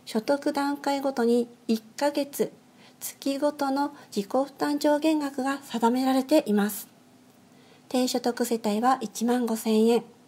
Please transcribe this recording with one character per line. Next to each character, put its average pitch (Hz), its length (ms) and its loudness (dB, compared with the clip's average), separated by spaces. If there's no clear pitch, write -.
所 - 160 -4
得 285 320 -2
段 285 240 -2
階 277 240 -2
ご 269 120 -2
と 240 100 0
に 233 240 2
一 220 160 0
ヶ 285 100 2
月、 285 420 -4
月 - 380 -6
ご 294 140 0
と 285 180 -4
の 285 240 -2
自 196 200 -6
己 - 40 -18
負 269 200 -2
担 294 280 -4
上 294 180 2
限 302 220 2
額 277 240 -6
が 277 160 -4
定 233 320 0
め 254 120 0
ら 262 100 2
れ 262 100 2
て 302 240 4
い 208 60 2
ま 208 180 2
す。 - 160 -12
低 254 180 0
所 247 120 0
得 240 240 -2
世 240 120 -2
帯 214 260 -2
は 262 200 4
一 220 220 -8
万 240 220 2
五 226 100 -2
千 220 340 2
円、 233 140 4